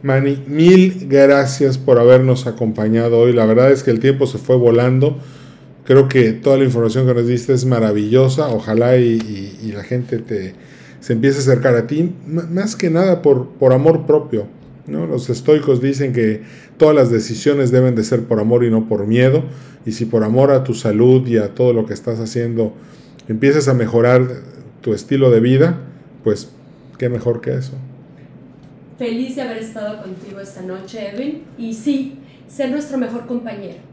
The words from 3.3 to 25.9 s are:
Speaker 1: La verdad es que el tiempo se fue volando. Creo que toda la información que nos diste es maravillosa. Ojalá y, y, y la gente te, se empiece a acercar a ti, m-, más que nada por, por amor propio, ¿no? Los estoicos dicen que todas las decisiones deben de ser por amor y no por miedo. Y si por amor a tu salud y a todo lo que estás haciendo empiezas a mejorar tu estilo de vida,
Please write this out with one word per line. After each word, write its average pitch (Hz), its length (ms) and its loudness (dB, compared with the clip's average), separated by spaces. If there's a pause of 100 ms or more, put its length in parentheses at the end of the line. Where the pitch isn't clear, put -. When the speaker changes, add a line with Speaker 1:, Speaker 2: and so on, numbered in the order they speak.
Speaker 1:
La 113 120 2
verdad 123 260 4
es 135 120 2
que 131 80 0
el 113 80 0
tiempo 135 260 0
se 117 140 -8
fue 127 160 0
volando. 127 640 2 (680)
Creo 135 220 6
que 120 260 2
toda 135 240 0
la 135 60 2
información 120 420 0
que 127 80 2
nos 120 140 0
diste 123 260 -2
es 127 120 0
maravillosa. 123 840 2
Ojalá 117 500 0
y, 117 220 2 (420)
y, 110 60 -10
y 104 60 -8
la 101 100 -12
gente 123 340 -6
te, 98 380 -10 (460)
se - 120 -6
empiece 135 240 0
a 139 40 -4
acercar 127 340 2
a 113 100 0
ti, 143 140 -4
m-, 170 500 -6
más 202 260 -6
que 180 140 -2
nada 175 320 0
por, 131 260 2
por 131 260 0
amor 156 340 2
propio, 151 400 -2 (400)
¿no? 151 180 -6
Los 143 240 -6
estoicos 143 520 0
dicen 135 320 -2
que 110 280 -2 (360)
todas 151 180 6
las 123 160 4
decisiones 120 580 -2
deben 127 240 2
de 110 100 -2
ser 113 200 -2
por 110 160 -2
amor 120 240 2
y 117 80 0
no 110 160 0
por 101 180 -4
miedo. 131 380 2 (400)
Y 107 100 -8
si 120 120 -6
por 113 180 0
amor 127 280 2
a 131 120 2
tu 123 120 -6
salud 123 520 2
y 117 100 0
a 101 180 -4
todo 123 180 2
lo 110 140 -2
que 104 80 -10
estás 113 240 -8
haciendo 113 540 -6 (540)
empiezas 135 400 0
a 135 60 2
mejorar 120 540 2 (540)
tu 110 120 -4
estilo 135 380 0
de 113 80 6
vida, 131 400 2 (440)